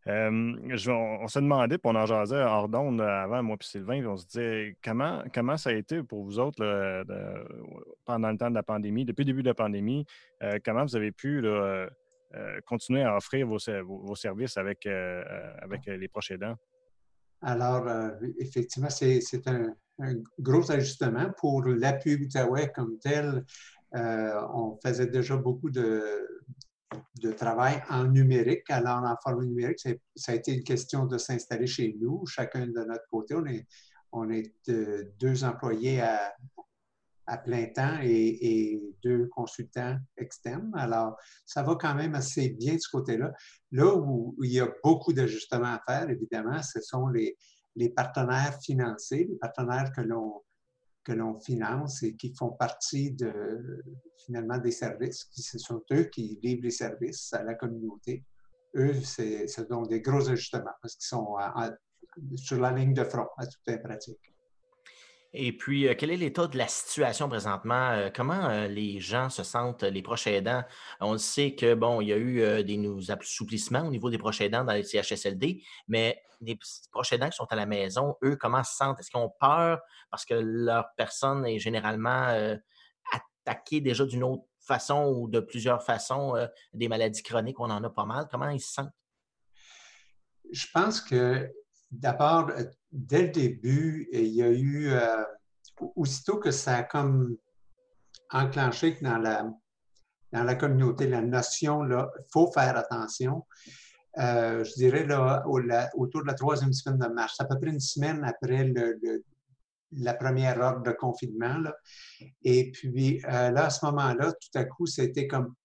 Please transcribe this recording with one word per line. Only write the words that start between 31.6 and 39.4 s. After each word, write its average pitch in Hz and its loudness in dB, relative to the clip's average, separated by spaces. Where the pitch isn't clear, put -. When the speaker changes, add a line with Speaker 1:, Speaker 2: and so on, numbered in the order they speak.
Speaker 2:
chez 113 -2
nous, 156 -2
chacun 127 -4
de 117 -4
notre 113 -8
côté. 110 -4
On 165 -2
est, 117 -8
on 113 -4
est, 110 -4
euh, 104 -2
deux 131 2
employés 123 0
à, 104 0
à 117 -6
plein 120 -2
temps 139 0
et, 113 2
et 104 -4
deux 123 2
consultants 123 -6